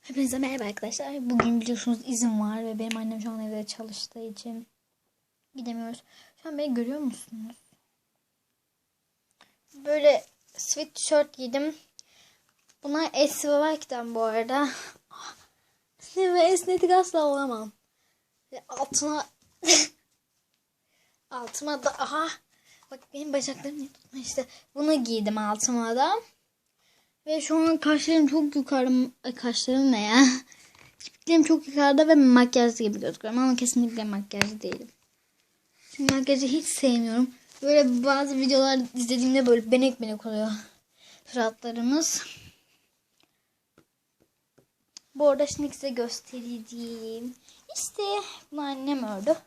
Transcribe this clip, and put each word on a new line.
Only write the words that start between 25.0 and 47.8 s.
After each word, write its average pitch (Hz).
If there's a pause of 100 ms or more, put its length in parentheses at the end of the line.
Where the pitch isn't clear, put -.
giydim 214
altıma 226
da. 349 (1080)
Ve 311
şu 311
an 320
kaşlarım 311
çok 294
yukarı, 254 (140)
ay 254
kaşlarım 254
ne 208
ya? 226 (720)
Kirpiklerim -
çok 311
yukarıda 285
ve 320
makyajlı 247
gibi 208
gözüküyorum 220
ama 254
kesinlikle 240
makyajlı 208
değilim. - (1040)
Çünkü 269
makyajı 269
hiç 294
sevmiyorum. 240 (320)
Böyle 269
bazı 277
videolar 269 (140)
izlediğimde 247
böyle 233
benek 254
benek 214
oluyor 214 (760)
suratlarımız. 233 (3000)
Bu 285
arada 277
şimdi 285
size 277
göstereceğim. 233 (420)
İşte - (500)